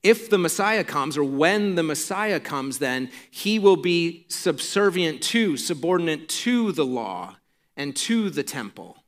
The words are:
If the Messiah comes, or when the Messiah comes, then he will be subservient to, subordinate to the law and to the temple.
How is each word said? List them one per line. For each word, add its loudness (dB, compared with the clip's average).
If 4
the 4
Messiah 0
comes, -2
or 0
when 2
the 2
Messiah -2
comes, -6
then -2
he 0
will 8
be -2
subservient 0
to, 2
subordinate -2
to 0
the -2
law -6
and -8
to 0
the -2
temple. -10